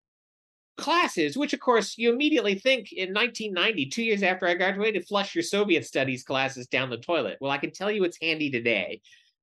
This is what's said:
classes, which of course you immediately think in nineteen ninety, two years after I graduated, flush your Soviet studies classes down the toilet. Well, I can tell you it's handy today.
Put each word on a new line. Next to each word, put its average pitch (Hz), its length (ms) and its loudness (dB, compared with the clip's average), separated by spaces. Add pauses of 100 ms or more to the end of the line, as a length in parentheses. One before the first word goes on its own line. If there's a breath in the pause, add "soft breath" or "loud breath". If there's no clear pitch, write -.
(760)
classes, 262 640 2
which 285 160 0
of - 80 -4
course 220 360 2
you 233 140 4
immediately 240 440 2
think 240 360 0
in 185 220 -6
nineteen 220 400 -2
ninety, 180 320 0
two 226 180 -4
years 208 200 0
after 185 220 2
I 175 100 4
graduated, 190 520 0
flush 196 260 -2
your 165 100 0
Soviet 196 420 2
studies 131 380 -2
classes 131 440 -2
down 131 220 0
the 117 80 -6
toilet. 143 420 -2
Well, 139 120 -2
I 143 80 -2
can 156 120 -4
tell 196 180 -6
you 208 140 0
it's 175 180 -2
handy 160 300 -2
today. 117 480 0 (440 soft breath)